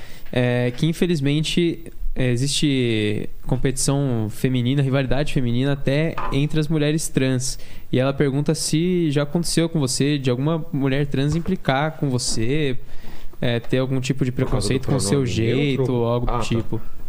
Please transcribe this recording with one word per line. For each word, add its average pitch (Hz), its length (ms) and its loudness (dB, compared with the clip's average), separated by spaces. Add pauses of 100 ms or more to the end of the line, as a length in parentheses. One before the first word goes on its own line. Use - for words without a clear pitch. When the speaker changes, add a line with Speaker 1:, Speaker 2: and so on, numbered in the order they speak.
(300)
Speaker 1:
é, 123 460 0
que 151 100 0
infelizmente, 160 1000 0 (300)
é, 127 160 2
existe 120 960 0 (180)
competição 131 840 0
feminina, 127 540 0
rivalidade 135 500 2
feminina 127 400 2
até 143 420 0 (180)
entre 147 280 2
as 151 80 0
mulheres 156 400 0
trans. 131 500 0 (320)
E 123 80 2
ela 135 140 2
pergunta 147 420 0
se 170 560 0
já 143 120 0
aconteceu 165 480 0
com 156 100 0
você, 139 380 0
de 135 100 -2
alguma 147 420 0
mulher 139 360 0
trans 143 280 0
implicar 160 640 0
com 143 140 -2
você, 127 640 0 (640)
é, 120 180 0
ter 127 200 0
algum 131 220 0
tipo 127 220 0
de 127 100 0
Speaker 2:
Por 131 180 -2
causa 123 180 0
do 131 120 0
Speaker 1:
preconceito - 80 -2
com 143 80 2
o 135 40 0
seu 143 200 0
Speaker 2:
pronome 123 140 0
Speaker 1:
jeito 127 440 2
Speaker 2:
neutro? 127 160 0
Speaker 1:
ou 120 120 2
algo 120 200 0
do 120 60 2
Speaker 2:
Ah, 120 60 0
tá. 113 60 0
Speaker 1:
tipo. 113 340 0 (300)